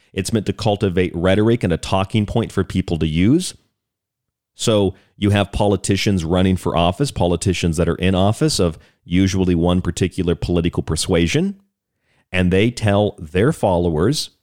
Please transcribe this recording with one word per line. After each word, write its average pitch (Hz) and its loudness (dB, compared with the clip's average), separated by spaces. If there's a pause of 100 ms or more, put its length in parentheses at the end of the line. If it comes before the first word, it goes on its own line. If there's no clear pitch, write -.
(140)
It's 98 -6
meant 107 -2
to 98 -4
cultivate 95 -2
rhetoric 104 2
and 92 0
a 78 -2
talking 98 -2
point 107 -4
for 98 0
people 87 -2
to 80 0
use. 95 0 (1000)
So 101 0 (220)
you 101 2
have 101 0
politicians 101 0
running 92 2
for 87 -2
office, 90 0
politicians 87 0
that 82 0
are 82 0
in 95 0
office 107 0
of 85 0 (240)
usually 92 2
one 87 2
particular 85 -2
political 85 -2
persuasion, 92 -2 (720)
and 92 2
they 101 2
tell 104 0
their 90 0
followers 87 0 (140)